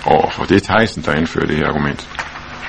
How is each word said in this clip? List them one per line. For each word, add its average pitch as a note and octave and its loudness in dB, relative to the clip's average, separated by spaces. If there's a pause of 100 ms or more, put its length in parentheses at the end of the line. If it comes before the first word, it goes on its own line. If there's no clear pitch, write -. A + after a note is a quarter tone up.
overfor. - 2
Det - 4
er G2+ 6 (140)
Theisen, G#2+ 2
der D2+ 0
anfører D#2 0
det D#2+ 0
her D2+ 2
argument. C#2+ -2
Jeg - -6 (440)